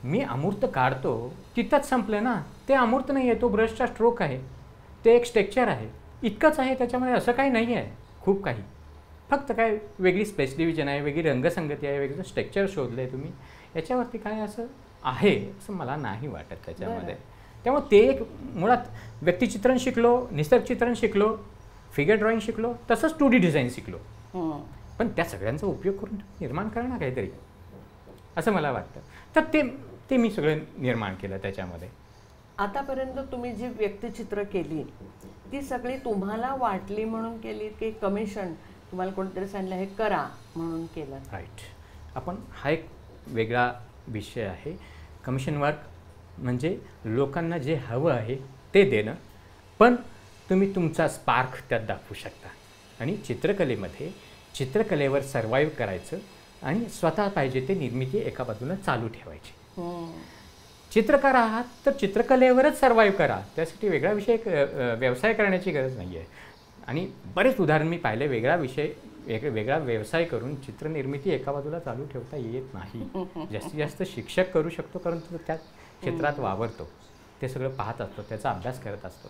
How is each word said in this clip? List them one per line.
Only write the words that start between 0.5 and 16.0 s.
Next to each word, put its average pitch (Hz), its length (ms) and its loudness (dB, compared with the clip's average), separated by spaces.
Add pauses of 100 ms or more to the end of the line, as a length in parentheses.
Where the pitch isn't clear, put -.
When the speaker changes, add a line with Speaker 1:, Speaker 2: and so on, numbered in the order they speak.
Speaker 1:
काढतो, 131 600 0 (220)
तिथंच 277 320 2
संपलं 214 360 0
ना. 226 180 0 (260)
ते 269 60 6
अमूर्त 262 380 4
नाही 262 180 2
आहे, 226 100 2
तो 247 80 4
ब्रशचा 220 380 2
stroke 226 360 2
आहे, 135 160 0 (680)
ते 233 120 10
एक 240 80 6
structure 214 440 2
आहे, 113 200 -2 (340)
इतकंच 302 380 4
आहे. 262 140 2
त्याच्यामध्ये 254 400 0
असं 226 180 4
काही 269 180 4
नाही 233 240 2
आहे 127 160 -2 (300)
खूप 196 220 2
काही. 117 200 -4 (680)
फक्त 277 260 0
काय 226 220 4 (200)
वेगळी 185 260 4
space 135 320 -2
division 156 320 2
आहे, 143 120 0
वेगळी 147 220 0
रंगसंगती 147 640 0
आहे, 143 120 0
वेगळं 139 240 -4
structure - 460 -2
शोधलंय 127 380 -4
तुम्ही, 135 260 -8 (440)
याच्यावरती 247 420 -2
काय 214 220 -6
असं 208 240 -6 (380)
आहे 131 480 2
असं - 220 -14
मला 147 240 -4
नाही 123 320 -6